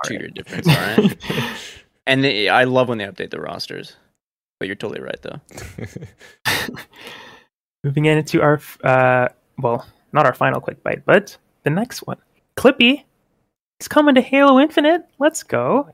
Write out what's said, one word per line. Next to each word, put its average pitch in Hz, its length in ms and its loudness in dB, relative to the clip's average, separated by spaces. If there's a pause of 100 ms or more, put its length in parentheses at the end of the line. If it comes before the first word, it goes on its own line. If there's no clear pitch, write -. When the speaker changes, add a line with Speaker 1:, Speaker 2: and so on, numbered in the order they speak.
Speaker 1:
right. - 40 -6
Speaker 2:
two-year - 220 -10
difference, - 380 -10
all 151 60 4
right? 202 420 0 (100)
Speaker 1:
<laughs> - 800 -10
Speaker 2:
And 135 180 2
they, 107 240 0
I 120 160 4
love 127 240 0
when 120 100 -4
they 101 60 -8
update 92 260 -10
the 82 100 -10
rosters, 90 540 -12 (640)
but - 100 -8
you're 101 80 -8
totally - 260 -10
right, - 180 -12
though. - 200 -14 (1040)
Speaker 1:
<laughs> - 280 -4 (1120)
Moving 147 220 0
into 156 360 2
our, 151 120 4
f-, - 300 -8
uh, 127 440 4 (300)
well, 120 280 -4 (260)
not 147 140 4
our 123 80 2
final 131 260 -2
quick - 220 -12
bite, - 240 -6
but 196 300 2 (260)
the 143 80 0
next 196 320 -6
one. - 160 -10 (380)
Clippy, 262 480 2 (720)
he's - 100 -16
coming 294 260 4
to 254 60 6
Halo 269 400 4
Infinite. 320 420 2 (160)
Let's 311 240 0
go. 160 520 -2